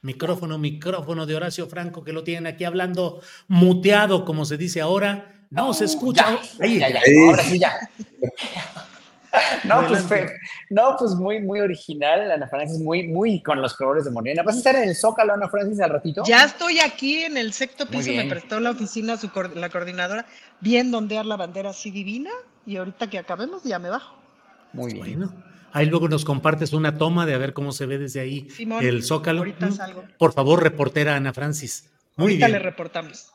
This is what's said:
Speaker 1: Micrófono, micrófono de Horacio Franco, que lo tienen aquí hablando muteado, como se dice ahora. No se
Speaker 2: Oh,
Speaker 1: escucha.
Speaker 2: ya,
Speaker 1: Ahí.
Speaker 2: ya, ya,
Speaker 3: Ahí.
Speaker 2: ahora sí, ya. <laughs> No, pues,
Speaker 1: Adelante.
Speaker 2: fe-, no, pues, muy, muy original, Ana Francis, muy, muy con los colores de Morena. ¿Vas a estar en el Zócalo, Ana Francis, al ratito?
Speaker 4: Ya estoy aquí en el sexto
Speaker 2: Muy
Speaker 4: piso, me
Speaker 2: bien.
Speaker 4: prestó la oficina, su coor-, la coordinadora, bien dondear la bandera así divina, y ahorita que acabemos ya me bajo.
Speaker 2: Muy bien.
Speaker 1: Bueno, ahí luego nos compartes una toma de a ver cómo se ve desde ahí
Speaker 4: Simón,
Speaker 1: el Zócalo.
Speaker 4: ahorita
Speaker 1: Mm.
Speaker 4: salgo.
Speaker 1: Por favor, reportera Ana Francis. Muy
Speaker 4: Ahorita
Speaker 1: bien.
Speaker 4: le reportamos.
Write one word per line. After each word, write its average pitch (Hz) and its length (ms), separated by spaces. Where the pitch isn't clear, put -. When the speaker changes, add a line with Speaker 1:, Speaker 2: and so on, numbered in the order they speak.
Speaker 1:
Micrófono, 160 580
micrófono 156 680
de 151 80
Horacio 170 340
Franco, 170 360
que - 80
lo 160 100
tienen 170 240
aquí 165 180
hablando 180 560
muteado, 185 760
como 156 200
se 151 120
dice 175 240
ahora. 202 540
No 226 240
se - 100
Speaker 2:
Oh, - 20
Speaker 1:
escucha. 247 520
Speaker 2:
ya, 190 60
Speaker 1:
Ahí. 226 140
Speaker 2:
ya, 135 120
ya, 120 140
Speaker 3:
Ahí. 151 220
Speaker 2:
ahora 165 180
sí, 175 140
ya. 170 140
<laughs> - 640
No, 214 220
pues, 196 180
Speaker 1:
Adelante. 185 280
Speaker 2:
fe-, - 60
no, 247 280
pues, 240 140
muy, 190 300
muy 202 180
original, 170 720
Ana 143 160
Francis, 151 320
muy, 165 280
muy 185 340
con 147 180
los 131 140
colores 139 320
de 135 40
Morena. 123 320
¿Vas 214 120
a 247 40
estar 262 180
en 233 120
el 170 80
Zócalo, 220 380
Ana 202 160
Francis, 202 300
al 170 100
ratito? 151 360
Speaker 4:
Ya 240 180
estoy 339 360
aquí 285 440
en 311 120
el 220 160
sexto 262 340
Speaker 2:
Muy 247 120
Speaker 4:
piso, 262 100
me 247 80
Speaker 2:
bien. - 140
Speaker 4:
prestó 214 280
la 233 120
oficina, 226 480
su 220 120
coor-, 180 240
la 170 140
coordinadora, 180 560
bien 240 300
dondear 214 360
la 214 100
bandera 190 340
así 202 200
divina, 208 400
y 196 120
ahorita 190 340
que - 80
acabemos 269 460
ya 208 140
me 175 120
bajo. 247 260
Speaker 2:
Muy 120 220
bien. 117 240
Speaker 1:
Bueno, - 260
ahí 147 140
luego 165 220
nos 151 160
compartes 151 480
una 156 240
toma 165 300
de 147 80
a 127 40
ver 135 140
cómo 139 200
se 139 120
ve 135 140
desde 139 220
ahí 135 300
Speaker 4:
Simón, 226 320
Speaker 1:
el 120 220
Zócalo. 160 360
Speaker 4:
ahorita 180 260
Speaker 1:
Mm. 202 100
Speaker 4:
salgo. 185 280
Speaker 1:
Por 165 140
favor, 147 300
reportera 147 540
Ana 135 180
Francis. 147 560
Muy 196 160
Speaker 4:
Ahorita 185 140
Speaker 1:
bien. 214 120
Speaker 4:
le 185 60
reportamos. 165 720